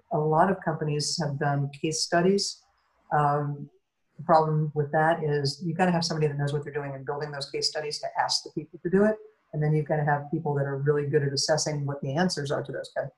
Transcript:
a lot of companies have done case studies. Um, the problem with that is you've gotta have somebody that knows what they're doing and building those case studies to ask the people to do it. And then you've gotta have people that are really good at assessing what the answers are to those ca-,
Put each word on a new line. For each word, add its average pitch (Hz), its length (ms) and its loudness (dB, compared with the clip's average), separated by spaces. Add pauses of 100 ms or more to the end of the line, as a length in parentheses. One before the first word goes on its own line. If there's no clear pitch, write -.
(120)
a 156 60 0
lot 156 320 4
of 180 140 0
companies 151 580 -2
have 139 160 -4
done 143 320 0 (100)
case 160 220 -2
studies. 190 580 2 (560)
Um, 143 540 0 (480)
the 143 60 -12
problem 156 500 4
with 147 160 0
that 160 320 2
is 147 420 0
you've 160 140 -2
gotta 180 140 4
have 170 120 2
somebody 156 220 0
that 143 100 0
knows 143 160 -2
what 147 120 -4
they're 147 80 -10
doing 143 240 -6
and 135 100 -10
building 147 240 -4
those 139 200 -8
case 147 180 -2
studies 151 320 -6
to 135 80 -8 (120)
ask - 220 0
the 156 80 -12
people 156 320 -10
to 175 80 -2
do 196 140 4
it. 214 120 2 (360)
And 151 100 -2
then 151 100 2
you've 151 140 2
gotta 151 180 0
have 143 280 0
people 147 220 -2
that 139 120 0
are 139 120 -4
really 147 280 2
good 147 160 2
at 139 100 0
assessing 147 540 0
what 143 140 -4
the 135 160 -4
answers 156 340 0
are 135 140 -2
to 143 80 -10
those - 240 -8
ca-, 135 100 -4 (120)